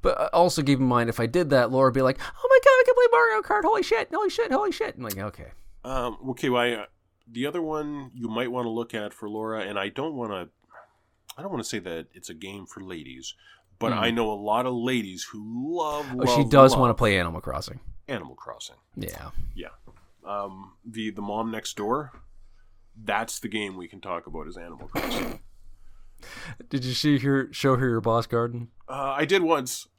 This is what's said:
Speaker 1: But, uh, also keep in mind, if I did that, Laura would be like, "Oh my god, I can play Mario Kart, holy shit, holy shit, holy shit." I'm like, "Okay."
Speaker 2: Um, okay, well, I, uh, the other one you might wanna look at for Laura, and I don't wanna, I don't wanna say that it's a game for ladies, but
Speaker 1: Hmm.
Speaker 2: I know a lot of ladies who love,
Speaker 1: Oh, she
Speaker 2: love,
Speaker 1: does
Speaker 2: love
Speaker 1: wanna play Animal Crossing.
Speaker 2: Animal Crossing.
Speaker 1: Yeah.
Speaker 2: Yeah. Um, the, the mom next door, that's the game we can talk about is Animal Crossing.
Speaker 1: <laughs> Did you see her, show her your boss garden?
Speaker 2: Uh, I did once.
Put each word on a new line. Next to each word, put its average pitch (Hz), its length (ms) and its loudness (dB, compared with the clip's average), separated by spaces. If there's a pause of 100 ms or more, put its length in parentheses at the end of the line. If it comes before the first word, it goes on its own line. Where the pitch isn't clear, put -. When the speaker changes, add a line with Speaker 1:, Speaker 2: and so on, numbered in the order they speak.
Speaker 1:
But, - 180 2
uh, 156 140 0
also 170 300 4
keep 135 160 4
in 135 80 4
mind, 120 200 4
if 117 120 -4
I 117 80 0
did 147 240 2
that, 123 200 6
Laura 131 180 6
would 120 40 0
be 131 80 2
like, 131 180 2
"Oh - 300 -8
my 523 140 10
god, 554 80 10
I 508 120 8
can 508 120 6
play 494 160 6
Mario 466 320 4
Kart, 415 200 0
holy 403 200 2
shit, - 280 0
holy 392 200 -2
shit, - 200 -2
holy 359 200 0
shit." - 260 -6
I'm 127 60 -12
like, 101 160 -8
"Okay." - 320 -10 (320)
Speaker 2:
Um, 123 340 -4 (140)
okay, 127 180 -2
well, 123 140 4
I, 120 80 2
uh, 107 140 -6 (420)
the 117 180 -6
other 165 160 -4
one 151 540 -6
you 120 120 -8
might 120 240 -2
wanna 123 200 -4
look 117 240 -6
at 104 180 -6
for 107 160 -12
Laura, 110 320 -6
and 101 160 -6
I 98 120 -2
don't 147 260 -6
wanna, 104 340 -6 (880)
I 143 60 -16
don't 196 80 -8
wanna 131 120 -6
say - 140 -6
that 85 380 -8
it's 90 160 -18
a - 20 -14
game 95 320 -14
for - 160 -18
ladies, 73 540 -14 (420)
but 110 160 -2
Speaker 1:
Hmm. 87 60 -2
Speaker 2:
I 113 100 2
know 113 220 0
a - 20 -2
lot 104 320 0
of 127 80 -2
ladies 117 580 -2
who 117 460 -8
love, 147 300 -4 (120)
Speaker 1:
Oh, 127 60 2
she 147 160 6
Speaker 2:
love, 113 80 2
Speaker 1:
does 135 220 12
Speaker 2:
love 120 100 4
Speaker 1:
wanna 117 140 4
play 101 240 4
Animal 82 200 -2
Crossing. - 420 -8 (260)
Speaker 2:
Animal 87 260 -8
Crossing. - 440 -16 (180)
Speaker 1:
Yeah. - 340 -12 (240)
Speaker 2:
Yeah. - 140 -10 (580)
Um, 98 480 -8 (100)
the, 110 280 -8
the 101 100 -12
mom 110 300 -4
next - 260 -8
door, 127 360 -4 (840)
that's 107 400 -4
the 117 80 -10
game 101 300 -6
we 90 100 -12
can 98 140 -20
talk 87 240 -8
about 78 220 -10
is 80 100 -14
Animal 82 300 -16
Crossing. - 520 -6 (600)
Speaker 1:
<laughs> - 720 -16
Did 131 140 -4
you 127 120 -4
see 147 240 2
her, 135 340 0
show 131 220 2
her 127 120 0
your 113 140 0
boss 113 240 2
garden? 120 440 -4 (200)
Speaker 2:
Uh, 135 260 -4
I 147 100 0
did 185 180 2
once. 147 440 0 (120)